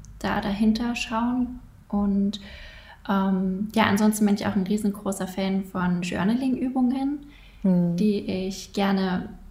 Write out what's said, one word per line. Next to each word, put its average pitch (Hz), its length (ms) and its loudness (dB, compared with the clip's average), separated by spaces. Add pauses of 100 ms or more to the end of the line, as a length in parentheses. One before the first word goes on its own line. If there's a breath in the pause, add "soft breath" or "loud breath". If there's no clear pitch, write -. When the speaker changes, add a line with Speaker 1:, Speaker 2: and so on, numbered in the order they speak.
(200)
Speaker 1:
da 202 220 -2
dahinter 220 540 2
schauen. 240 640 -2 (300)
Und, 202 500 0 (680 loud breath)
ähm, 190 680 0
ja, 220 80 4
ansonsten 214 420 4
bin 202 100 4
ich 208 120 -2
auch 202 80 0
ein 185 100 0
riesengroßer 202 640 -2
Fan 190 380 -2
von 180 360 0
Journaling-Übungen, 254 1160 0 (440 loud breath)
Speaker 2:
Mhm. 175 340 4
Speaker 1:
die 202 220 2
ich 190 540 -6
gerne 190 560 0 (220)